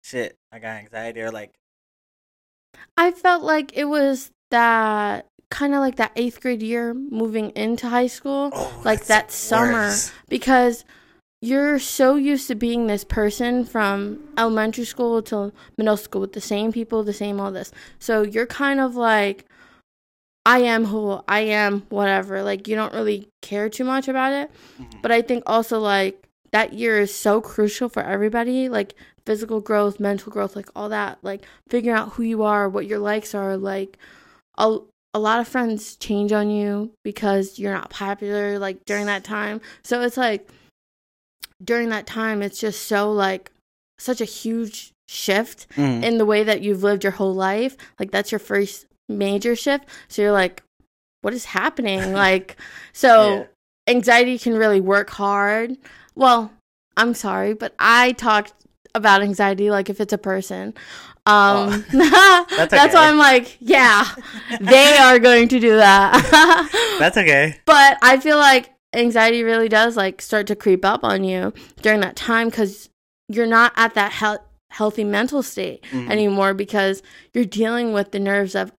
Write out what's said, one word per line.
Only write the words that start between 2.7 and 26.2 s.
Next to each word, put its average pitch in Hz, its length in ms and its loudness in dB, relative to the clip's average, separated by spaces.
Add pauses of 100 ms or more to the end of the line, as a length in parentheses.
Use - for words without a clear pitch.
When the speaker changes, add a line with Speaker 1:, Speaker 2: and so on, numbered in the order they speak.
Speaker 2:
I 339 140 2
felt 349 320 0
like 311 340 -4
it 294 80 -4
was 277 460 -2 (200)
that, 220 760 0 (240)
kinda 285 300 -4
like 269 160 -4
that 220 200 -4
eighth 233 240 -6
grade 240 220 -6
year 233 320 -6
moving 220 560 -6
into 226 380 -6
high 247 180 0
school, 277 460 -6
Speaker 1:
Oh, - 320 -10
Speaker 2:
like, 214 200 0
Speaker 1:
that's - 40 -14
Speaker 2:
that 214 240 0
summer, 226 400 -2 (160)
Speaker 1:
worse. 208 240 -6 (160)
Speaker 2:
because 247 560 0 (560)
you're 277 380 0
so 269 380 0
used 277 320 -2
to 262 60 -6
being 233 320 -2
this 208 180 -4
person 240 600 -2
from 202 540 -4 (200)
elementary 220 460 -2
school 233 380 -4
to 208 300 -8 (240)
middle 214 200 0
school 202 260 -10
with 196 100 -10
the 208 80 -14
same 214 320 -6
people, 226 320 -6
the 208 80 -6
same 202 280 -8
all 196 120 -8
this. 202 180 -14 (280)
So 220 240 -2
you're 220 240 -4
kind 277 340 -4
of 254 160 -4
like, 214 480 -2 (1000)
"I 247 140 4
am 226 260 0
who 208 420 -6
I 202 120 0
am," 208 500 -2
whatever. 196 520 -4
Like, 202 240 -8
you 214 100 -6
don't 214 180 -6
really 214 340 -6 (140)
care 208 260 -6
too 214 160 -8
much 269 240 -4
about 262 240 -4
it. 285 180 -8 (300)
Speaker 1:
Mm-hmm. - 220 -20
Speaker 2:
But 233 100 0
I 233 100 4
think 240 240 -4
also, 226 340 -2
like, 196 460 -4 (260)